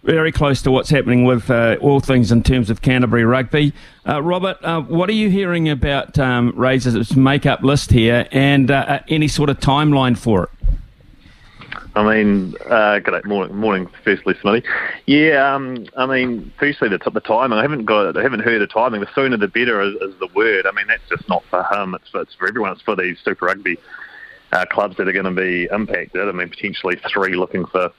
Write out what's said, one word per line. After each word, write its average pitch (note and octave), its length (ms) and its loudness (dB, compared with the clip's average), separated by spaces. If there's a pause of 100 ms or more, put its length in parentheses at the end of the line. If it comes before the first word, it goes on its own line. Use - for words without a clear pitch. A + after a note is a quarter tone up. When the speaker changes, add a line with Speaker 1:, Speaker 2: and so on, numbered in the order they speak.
Speaker 1:
very D#3+ 280 2
close C#3 300 0
to C#3 80 0
what's C3 220 2
happening B2 340 4
with, B2+ 240 2
uh, A#2 320 2
all C#3 180 4
things B2 320 2
in A#2 120 4
terms B2 260 2
of A2+ 140 -4
Canterbury A#2+ 420 2
rugby. C3 480 0 (340)
Uh, C#3+ 140 -2
Robert, F3+ 400 -2
uh, E3 200 -4
what E3 280 -2
are A3 40 0
you G#3+ 180 0
hearing F3 360 0
about, C#3 520 -2
um, B2 360 2
Razor's B2+ 600 0
make-up C3+ 480 4
list C#3 260 2
here A#2 420 4
and, C#3 380 4
uh, C#3 180 2
uh, C#3 200 -2
any D3+ 200 0
sort D3 220 0
of C3+ 100 -2
timeline C#3 560 2
for G2+ 280 0
it? - 60 -6 (1500)
Speaker 2:
I G#2 80 2
mean, G#2 500 2 (160)
uh, G#2 300 4
good F2+ 260 -4
morning, G2 300 -4
morning, G2+ 340 -2 (140)
firstly, F#2+ 360 0
Smithy. A2 280 0 (400)
Yeah, C#3+ 480 4
um, B2+ 320 -8 (100)
I C3 80 0
mean, B2+ 540 -4
firstly, C#3+ 300 -2
the, F#2 100 -2
t-, - 100 -4
the G#2+ 120 -4
timing. A#2 360 0
I A2 60 2
haven't C#3 220 -4
got, G#2 300 0
I F#2 60 -2
haven't A#2+ 200 0
heard A2+ 200 0
of G2 80 -2
timing. A2+ 320 -2
The G2 140 -8
sooner C3 220 0
the G2+ 100 0
better A#2 340 -2
is, G2+ 140 -2
is F#2+ 240 -8
the F#2 160 -6
word. G2+ 320 0
I G2 40 -2
mean, G2+ 140 -6
that's A2 240 -4
just - 180 -6
not F2+ 180 -2
for F2+ 180 -4
him. G2 320 -4
It's, - 180 -18
it's E2+ 220 -8
for F#2 120 -4
everyone. G#2 260 -4
It's - 80 -16
for G#2+ 140 -2
these F2+ 300 -4
Super F#2+ 220 -2
Rugby, F#2 320 -4 (720)
uh, F#2 140 0
clubs G2+ 320 -2
that F#2+ 100 -2
are F#2+ 40 0
gonna F#2+ 200 -2
be F2+ 400 -2
impacted. G2+ 580 -4
I - 20 -6
mean, F2+ 180 -6
potentially F2+ 480 -6 (140)
three F#2+ 240 -2
looking F2+ 300 -4
for F2+ 340 -4